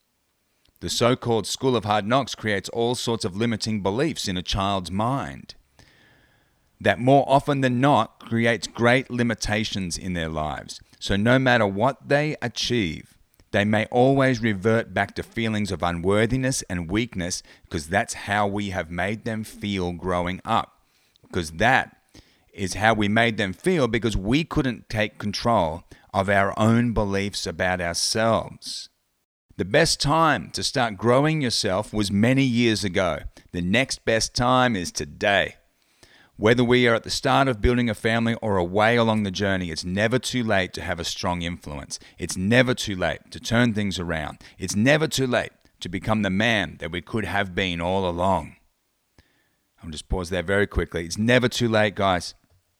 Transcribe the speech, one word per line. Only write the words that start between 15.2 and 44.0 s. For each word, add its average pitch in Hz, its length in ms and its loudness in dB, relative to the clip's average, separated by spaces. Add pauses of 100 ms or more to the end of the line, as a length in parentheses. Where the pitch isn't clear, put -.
feelings 107 480 -2
of 80 100 -4
unworthiness 104 880 0
and 87 220 -6
weakness, 95 500 -4 (300)
'cause 78 160 -6
that's 101 260 -2
how 104 320 -2
we 101 240 -4
have 90 220 -6
made 95 340 -4
them 110 180 -6
feel 95 500 -2
growing 87 520 -4
up. - 380 -4 (480)
'Cause 80 220 -4
that 110 440 0 (560)
is 92 220 -6
how 107 180 2
we 107 140 2
made 113 300 2
them 101 140 -2
feel, 160 360 0
because 113 280 -2
we 113 280 0
couldn't 135 440 -4
take 107 300 -4
control 98 680 -2 (300)
of 98 160 2
our 98 260 2
own 113 380 4
beliefs 101 540 -2
about 90 340 -2
ourselves. - 1080 -2 (680)
The 101 80 -4
best 147 340 2
time 151 520 2
to - 100 -8
start 120 340 -2
growing 135 460 2
yourself 107 500 -2
was 107 200 -2
many 123 320 4
years 117 400 2
ago. 87 380 -2 (320)
The 87 80 -4
next 110 440 -2
best 113 300 0
time 123 400 2
is 85 160 -6
today. 80 640 0 (840)
Whether 120 260 4
we 123 240 4
are 117 60 4
at 110 100 0
the - 60 -12
start 135 380 2
of 113 140 -4
building 120 280 2
a 104 60 -2
family 113 400 0
or 107 220 -2
a 90 60 2
way 107 340 2
along 110 260 2
the 98 80 -2
journey, 92 400 -2
it's 80 120 -8
never 104 360 0
too 123 240 -4
late 98 300 0
to - 80 -10
have 85 180 -6
a 82 60 -6
strong 87 360 -4
influence. 82 580 -8 (200)
It's 87 180 -6
never 120 380 4
too 101 200 -6
late 87 360 -4
to 87 80 -14
turn 117 340 2
things 101 240 -4
around. 82 460 -6 (160)